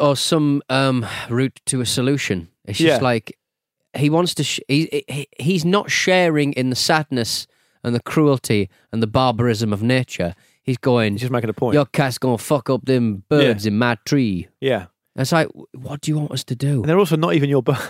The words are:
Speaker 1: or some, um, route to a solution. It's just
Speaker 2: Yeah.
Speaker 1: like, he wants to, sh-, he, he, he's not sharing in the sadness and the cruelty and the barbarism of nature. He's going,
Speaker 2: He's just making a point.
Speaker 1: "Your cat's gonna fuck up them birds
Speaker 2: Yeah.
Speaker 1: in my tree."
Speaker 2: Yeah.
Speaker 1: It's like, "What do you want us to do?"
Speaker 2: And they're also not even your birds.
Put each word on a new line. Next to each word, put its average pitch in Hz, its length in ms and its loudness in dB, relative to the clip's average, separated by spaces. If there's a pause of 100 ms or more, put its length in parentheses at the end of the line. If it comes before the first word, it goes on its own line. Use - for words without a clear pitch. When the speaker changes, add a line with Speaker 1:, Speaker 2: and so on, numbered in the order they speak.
Speaker 1:
or 143 160 4
some, 147 520 0
um, 131 380 0 (220)
route 123 380 -2
to 131 140 -2
a 120 60 -2
solution. 123 640 -2 (160)
It's 104 140 -8
just 147 220 4
Speaker 2:
Yeah. 135 40 -2
Speaker 1:
like, 120 320 -2 (600)
he 147 140 2
wants 170 240 0
to, - 100 -4
sh-, - 220 -6
he, 147 420 0
he, - 200 -10 (100)
he's 160 260 -2
not 190 280 0
sharing 160 640 2
in 127 160 0
the 123 60 -2
sadness 143 680 -2 (380)
and 120 100 -2
the 117 80 0
cruelty 123 680 2 (240)
and 113 100 -2
the 113 40 0
barbarism 117 680 2
of 101 100 -4
nature. 120 520 0 (280)
He's 127 160 -4
going, 117 340 2
Speaker 2:
He's 101 80 -6
just 123 120 -4
making 117 180 -2
a - 20 -4
point. 117 220 -2
Speaker 1:
"Your 147 100 4
cat's 131 320 -2
gonna 123 220 0
fuck 139 320 -2
up 127 160 -2
them 117 420 0
birds 120 380 2
Speaker 2:
Yeah. - 60 2
Speaker 1:
in 101 60 0
my 120 280 2
tree." 107 420 0 (140)
Speaker 2:
Yeah. 113 240 -2 (280)
Speaker 1:
It's 131 160 -2
like, 160 180 2 (260)
"What 135 260 -12
do - 100 -4
you 151 80 0
want 147 120 -6
us 131 140 -8
to 123 120 -6
do?" 143 240 0
Speaker 2:
And - 80 -4
they're 170 100 4
also 160 180 2
not 170 180 2
even 143 160 2
your 139 120 4
birds. 131 280 0